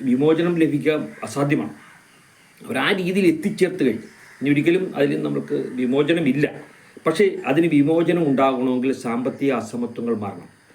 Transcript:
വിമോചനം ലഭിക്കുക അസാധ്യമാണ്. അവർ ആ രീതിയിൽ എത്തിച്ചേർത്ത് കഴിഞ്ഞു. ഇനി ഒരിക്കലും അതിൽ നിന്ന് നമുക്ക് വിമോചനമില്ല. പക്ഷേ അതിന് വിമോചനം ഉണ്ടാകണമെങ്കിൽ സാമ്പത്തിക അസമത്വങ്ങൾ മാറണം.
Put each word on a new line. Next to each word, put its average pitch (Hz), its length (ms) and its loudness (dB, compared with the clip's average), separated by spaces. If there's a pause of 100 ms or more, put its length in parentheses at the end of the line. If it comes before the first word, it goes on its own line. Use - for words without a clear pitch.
വിമോചനം 160 540 2
ലഭിക്കുക 147 360 2 (300)
അസാധ്യമാണ്. 139 500 -2 (880)
അവർ 120 160 -6
ആ 143 140 0
രീതിയിൽ 185 340 0
എത്തിച്ചേർത്ത് 165 580 0
കഴിഞ്ഞു. 110 240 -2 (340)
ഇനി 135 80 0
ഒരിക്കലും 170 460 2
അതിൽ 143 140 2
നിന്ന് 151 200 -2
നമുക്ക് 143 280 -4 (180)
വിമോചനമില്ല. 143 680 2 (600)
പക്ഷേ 160 200 2 (200)
അതിന് 151 220 2
വിമോചനം 165 640 2
ഉണ്ടാകണമെങ്കിൽ 131 640 2
സാമ്പത്തിക 127 600 -2
അസമത്വങ്ങൾ 117 640 -4
മാറണം. 98 340 -10 (240)